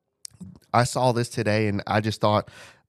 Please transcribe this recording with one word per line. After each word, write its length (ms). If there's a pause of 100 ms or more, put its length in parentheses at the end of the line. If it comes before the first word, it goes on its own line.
(720)
I 120
saw 260
this 180
today, 380
and 180
I 160
just 200
thought 280 (400)